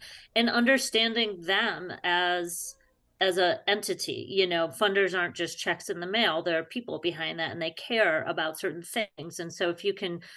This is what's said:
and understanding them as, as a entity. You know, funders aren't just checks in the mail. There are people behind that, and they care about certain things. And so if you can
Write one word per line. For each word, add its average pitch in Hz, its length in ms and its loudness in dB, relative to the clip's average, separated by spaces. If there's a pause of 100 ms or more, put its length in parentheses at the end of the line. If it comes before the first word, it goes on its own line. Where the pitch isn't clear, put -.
(360)
and 233 140 4
understanding 226 880 2
them 180 520 0 (120)
as, 175 720 0 (440)
as 185 180 4
a 190 300 4
entity. 175 600 -2
You 190 180 4
know, 170 220 2
funders 196 500 2
aren't 175 160 0
just 170 240 -4
checks 170 300 -4
in 185 100 -4
the 175 80 -6
mail. 185 360 2
There 170 180 2
are 165 40 -6
people 165 360 -6
behind 160 400 -2
that, 160 100 -2
and 170 100 -8
they 165 120 -4
care 196 520 2
about 160 340 -2
certain 170 240 -6
things. 175 580 -8
And 170 120 -8
so 180 160 -2
if 175 160 -6
you 196 100 0
can 175 260 -6 (160)